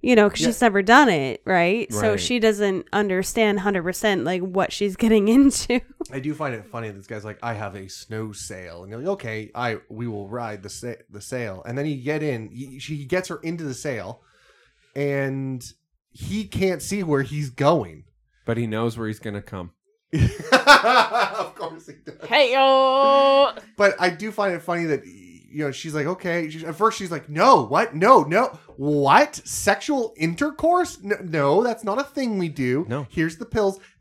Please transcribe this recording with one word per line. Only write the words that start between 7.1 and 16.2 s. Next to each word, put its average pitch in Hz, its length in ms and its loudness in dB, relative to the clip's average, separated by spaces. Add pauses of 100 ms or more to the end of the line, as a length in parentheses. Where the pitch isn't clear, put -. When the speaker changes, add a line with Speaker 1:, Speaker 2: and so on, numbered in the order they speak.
Speaker 2:
like, 107 180 -12
"I 117 100 -4
have 104 240 -8
a 95 120 -14
snow 110 440 -10
sail." 90 500 -14
And 95 80 -18
you're 113 100 -12
like, 156 80 -6
"Okay, 110 460 -6
I, 120 260 -4 (100)
we 113 180 -10
will 101 220 -8
ride 110 320 -10
the 98 80 -14
sa-, 123 240 -12 (160)
the 101 100 -16
sail." 110 460 -10
And 120 100 -8
then 139 80 -4
he 151 140 -4
get 147 240 -4
in, 120 280 -6
he, 131 280 -16
she 147 260 -10
gets 180 240 -2
her 170 140 -8
into 165 220 -8
the 135 100 -6
sail, 117 480 -10 (760)
and 135 680 -4 (500)
he 202 320 -8